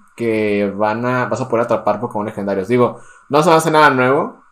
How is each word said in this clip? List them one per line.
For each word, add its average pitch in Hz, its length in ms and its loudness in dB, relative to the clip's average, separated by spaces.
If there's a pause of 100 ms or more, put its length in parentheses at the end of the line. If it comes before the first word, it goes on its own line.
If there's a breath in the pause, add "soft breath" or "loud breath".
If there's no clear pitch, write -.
(160)
que 104 580 -2
van 107 300 -2
a, 127 220 -2
vas 110 140 -6
a 127 80 -6
poder 117 160 0
atrapar 104 360 -2
Pokémon 110 240 -6
legendarios. 98 440 -4
Digo, 120 320 0 (280 loud breath)
no 147 140 2
se 165 80 2
va 160 60 6
a - 20 4
hacer 160 140 0
nada 151 180 6
nuevo 135 600 0